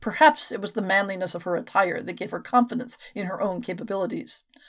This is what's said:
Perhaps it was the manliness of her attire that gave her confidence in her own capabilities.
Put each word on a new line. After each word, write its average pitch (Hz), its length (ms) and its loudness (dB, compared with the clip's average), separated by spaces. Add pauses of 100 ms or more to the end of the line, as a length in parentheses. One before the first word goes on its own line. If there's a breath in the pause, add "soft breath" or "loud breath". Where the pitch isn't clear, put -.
Perhaps - 500 4
it 220 100 -4
was 196 120 -6
the 214 100 -2
manliness 190 520 0
of 175 100 -6
her 180 100 0
attire 170 480 0
that 175 120 -8
gave - 180 -8
her 175 80 -6
confidence 247 580 2 (160 loud breath)
in 202 120 -4
her 185 140 -4
own 185 220 -2
capabilities. 190 800 -4 (260 loud breath)